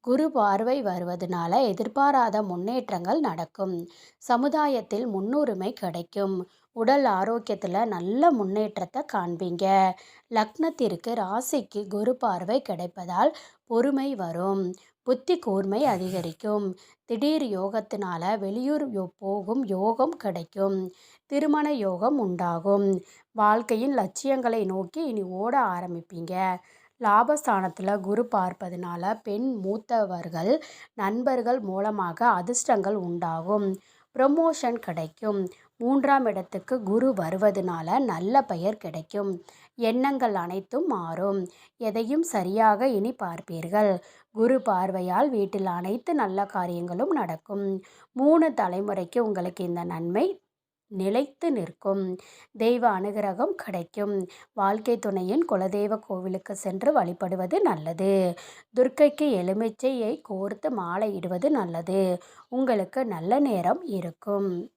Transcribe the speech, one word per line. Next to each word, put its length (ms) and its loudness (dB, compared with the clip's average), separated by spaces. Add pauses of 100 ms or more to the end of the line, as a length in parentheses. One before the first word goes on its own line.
குரு 260 2
பார்வை 520 2
வருவதனால 840 0
எதிர்பாராத 760 2
முன்னேற்றங்கள் 760 -2
நடக்கும். 540 -4 (440)
சமுதாயத்தில் 920 0
முன்னுரிமை 640 0
கிடைக்கும். 640 -4 (400)
உடல் 300 4
ஆரோக்கியத்துல 800 0
நல்ல 460 2
முன்னேற்றத்தை 680 -2 (120)
காண்பீங்க. 520 -2 (680)
லக்னத்திற்கு 800 -2
ராசிக்கு 760 -4
குரு 280 0
பார்வை 460 -2
கிடைப்பதால் 720 0 (340)
பொறுமை 500 2
வரும். 480 -2 (440)
புத்தி 320 2
கூர்மை 460 0
அதிகரிக்கும். 800 -2 (400)
திடீர் 380 0
யோகத்தினால 960 -2
வெளியூர் 520 -2
யோ-, 260 -6
போகும் 480 0
யோகம் 500 2
கிடைக்கும். 760 -2 (400)
திருமண 420 2
யோகம் 460 0
உண்டாகும். 680 2 (480)
வாழ்க்கையின் 580 2
லட்சியங்களை 720 0
நோக்கி 400 -4
இனி 180 -4
ஓட 300 -4 (120)
ஆரம்பிப்பீங்க. 680 -6 (680)
லாபஸ்தானத்துல 960 2
குரு 320 0
பார்ப்பதனால 840 -4 (100)
பெண் 240 -4 (160)
மூத்தவர்கள், 880 -2 (420)
நண்பர்கள் 680 0
மூலமாக 600 -4 (100)
அதிர்ஷ்டங்கள் 640 2
உண்டாகும். 760 -2 (480)
புரமோஷன் 640 2
கிடைக்கும். 600 -4 (380)
மூன்றாம் 480 4
இடத்துக்கு 580 -4
குரு 300 2
வருவதனால 840 0
நல்ல 420 2
பெயர் 360 -2
கிடைக்கும். 520 -6 (460)
எண்ணங்கள் 600 2
அனைத்தும் 520 -4
மாறும். 520 -2 (380)
எதையும் 460 -2
சரியாக 640 2
இனி 260 0
பார்ப்பீர்கள். 760 -2 (440)
குரு 260 4
பார்வையால் 680 0
வீட்டில் 360 0
அனைத்து 480 -4
நல்ல 320 0
காரியங்களும் 640 -4
நடக்கும். 560 -4 (460)
மூணு 380 4
தலைமுறைக்கு 680 -2
உங்களுக்கு 440 -2
இந்த 200 -4
நன்மை 420 0 (640)
நிலைத்து 600 -2
நிற்கும். 520 -2 (480)
தெய்வ 380 2
அனுகிரகம் 640 -2
கிடைக்கும். 580 -6 (400)
வாழ்க்கை 460 0
துணையின் 480 0
குலதெய்வ 520 0
கோவிலுக்கு 560 -8
சென்று 360 -2
வழிபடுவது 720 0
நல்லது. 500 0 (640)
துர்க்கைக்கு 560 4
எலுமிச்சையை 880 -2
கோர்த்து 480 -6
மாலை 460 -2
இடுவது 360 -2
நல்லது. 500 0 (460)
உங்களுக்கு 580 0
நல்ல 340 0
நேரம் 460 2
இருக்கும். 640 -4 (280)